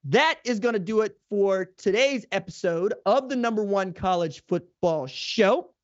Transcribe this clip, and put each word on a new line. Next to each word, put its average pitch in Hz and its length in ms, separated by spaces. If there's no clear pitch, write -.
That 262 380
is 233 160
gonna 233 180
do 214 220
it 208 180
for 196 340
today's 240 520
episode 190 640
of 254 240
the 269 60
number 233 280
one 196 300
college 175 520
football - 600
show. 226 640